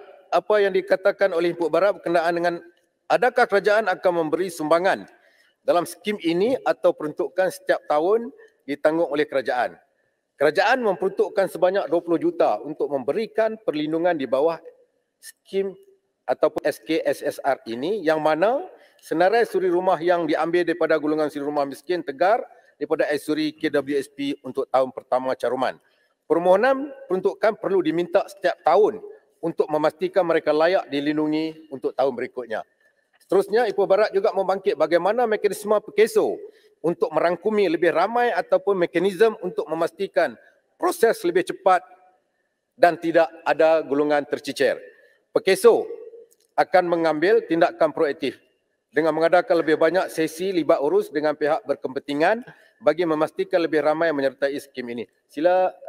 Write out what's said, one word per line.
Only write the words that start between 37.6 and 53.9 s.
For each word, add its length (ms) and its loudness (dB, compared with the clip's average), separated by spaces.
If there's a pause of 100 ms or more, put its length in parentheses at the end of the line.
lebih 240 2
ramai 400 0
ataupun 460 0
mekanisme 640 2
untuk 260 -6
memastikan 720 -4 (400)
proses 480 0
lebih 180 2
cepat 380 0 (960)
dan 160 6
tidak 320 2 (160)
ada 400 2
golongan 400 0
tercecer. 560 -2 (560)
Pekeso 500 4 (680)
akan 320 4
mengambil 580 2
tindakan 460 2
proaktif 480 -4 (560)
dengan 180 0
mengadakan 480 2
lebih 160 2
banyak 320 2
sesi 460 -4
libat 260 2
urus 320 0
dengan 240 -2
pihak 300 -2
berkepentingan 800 -2 (320)
bagi 260 0
memastikan 540 -2
lebih 240 0
ramai 320 0